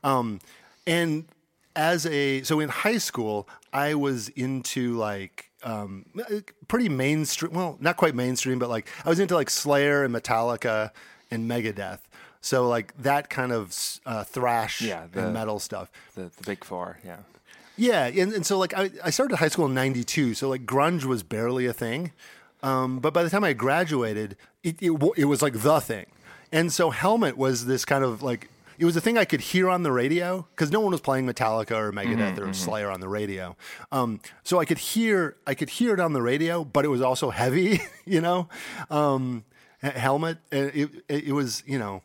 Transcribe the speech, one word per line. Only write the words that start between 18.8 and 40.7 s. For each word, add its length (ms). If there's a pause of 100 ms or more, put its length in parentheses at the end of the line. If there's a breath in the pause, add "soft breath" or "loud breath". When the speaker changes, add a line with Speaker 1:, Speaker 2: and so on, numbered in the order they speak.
Speaker 1:
I 80
started 260
high 120
school 180
in 80
ninety-two, 580
so, 160
like, 160
grunge 400
was 180
barely 440
a 60
thing. 380 (520 loud breath)
Um, 360
but 140
by 80
the 80
time 140
I 100
graduated, 840 (280 soft breath)
it, 180
it, 120
w-, 220
it 100
was, 180
like, 180
the 180
thing. 280 (440 loud breath)
And 200
so 180
Helmet 480
was 300
this 180
kind 180
of, 200
like, 260 (300 loud breath)
it 60
was 100
a 60
thing 160
I 80
could 160
hear 280
on 140
the 80
radio, 640
'cause 160
no 80
one 120
was 100
playing 260
Metallica 440
or 200
Megadeth 260
Speaker 2:
Mm-hmm, 220
Speaker 1:
or 60
Speaker 2:
mm-hmm. 80
Speaker 1:
Slayer 360
on 100
the 100
radio. 460 (360 loud breath)
Um, 300 (220 loud breath)
so 160
I 60
could 140
hear, 560 (100)
I 80
could 160
hear 240
it 60
on 140
the 80
radio, 420
but 220
it 20
was 140
also 300
heavy, 500 (120)
<laughs> 120
you 160
know? 260 (420 loud breath)
Um, 540 (400 soft breath)
H-, 100
Helmet, 440 (140)
uh, 60 (160)